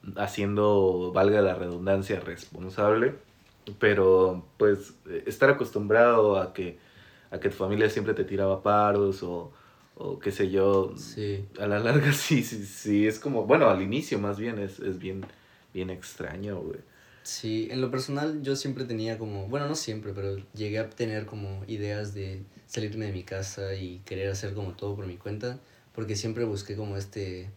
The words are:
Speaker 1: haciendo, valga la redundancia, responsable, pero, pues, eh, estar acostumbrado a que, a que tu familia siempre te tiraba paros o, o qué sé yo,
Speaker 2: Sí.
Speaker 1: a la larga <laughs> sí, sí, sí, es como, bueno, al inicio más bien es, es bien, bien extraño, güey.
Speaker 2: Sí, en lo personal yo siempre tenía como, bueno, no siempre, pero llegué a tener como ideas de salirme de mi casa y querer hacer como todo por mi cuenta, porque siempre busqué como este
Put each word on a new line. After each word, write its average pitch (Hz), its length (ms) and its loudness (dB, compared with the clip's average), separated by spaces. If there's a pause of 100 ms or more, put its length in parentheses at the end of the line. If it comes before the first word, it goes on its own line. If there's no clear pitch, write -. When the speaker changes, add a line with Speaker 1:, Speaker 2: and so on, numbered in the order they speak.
(160)
Speaker 1:
haciendo, 101 960 2
valga 101 280 6
la 92 140 4
redundancia, 90 640 -2
responsable, 98 960 0 (640)
pero, 92 640 6 (120)
pues, 104 360 4 (160)
eh, 87 180 -6
estar 135 220 4
acostumbrado 110 920 6
a 92 140 -4
que, 90 240 -8 (540)
a 85 80 -8
que 101 100 -2
tu - 60 -6
familia 104 340 2
siempre 104 240 -2
te 98 100 -2
tiraba 95 400 0
paros 101 600 4
o, 87 280 -8 (440)
o - 240 -8
qué 101 120 -4
sé 98 180 0
yo, 95 480 4
Speaker 2:
Sí. 101 480 -6 (140)
Speaker 1:
a 104 80 -2
la 104 120 0
larga 139 320 4
<laughs> - 20 4
sí, 135 300 2
sí, 104 220 -8
sí, 104 420 2
es 107 120 0
como, 120 260 -2
bueno, 135 240 8
al 95 120 2
inicio 107 380 -2
más 101 200 -2
bien 110 200 -6
es, 98 200 -8
es 92 200 -4
bien, 95 260 -8 (480)
bien 92 160 -6
extraño, 92 720 -8
güey. 78 180 -8 (440)
Speaker 2:
Sí, 110 480 -4
en 127 100 -2
lo 123 100 0
personal 143 500 -2
yo 135 140 0
siempre 131 300 -4
tenía 113 320 -4
como, 104 300 -6
bueno, 143 200 -2
no 151 80 -2
siempre, 107 380 -6
pero 98 240 -4 (160)
llegué 107 260 -4
a 110 100 -4
tener 110 360 -4
como 98 420 -10
ideas 104 460 -6
de 95 280 -8 (260)
salirme 107 400 -6
de 98 40 -6
mi 90 120 -8
casa 95 520 -8
y 92 300 -10
querer 98 240 -6
hacer 98 240 -6
como 98 200 -6
todo 101 220 -8
por 101 120 -10
mi 90 100 -10
cuenta, 110 420 -8 (340)
porque 107 220 -6
siempre 113 300 -2
busqué 101 320 -6
como 104 180 -6
este 98 600 -8